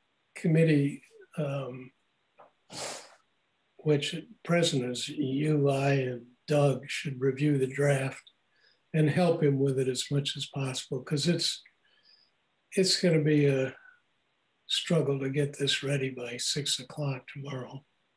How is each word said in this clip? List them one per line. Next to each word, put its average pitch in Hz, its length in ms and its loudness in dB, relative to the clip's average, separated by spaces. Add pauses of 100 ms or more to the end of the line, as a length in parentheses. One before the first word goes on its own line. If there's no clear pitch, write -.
(340)
committee, 156 680 4 (360)
um, 131 540 -6 (1900)
which 151 380 0 (280)
presidents, 139 640 0
you, 143 600 0
I, 139 220 2
and 127 340 -2 (200)
Doug 143 420 2
should 131 320 -8
review 139 360 2
the 131 100 2
draft 135 640 -2 (640)
and 156 160 4
help 170 340 2
him 139 160 4
with 135 200 2
it 131 100 2
as 127 220 -2
much 143 260 -2
as 139 160 -6
possible, 131 500 -6
'cause 147 260 -2
it's, - 340 0 (1120)
it's - 280 2
gonna 160 220 4
be 147 240 4
a 135 280 0 (920)
struggle 139 540 0
to 135 100 -2
get 143 280 -2
this - 240 0
ready 135 280 -2
by 123 260 -8
six - 420 -4
o'clock 135 500 -6
tomorrow. 135 560 -12 (320)